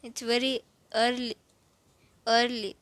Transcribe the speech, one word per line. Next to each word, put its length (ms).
It's 200
very 400
early, 420
early 560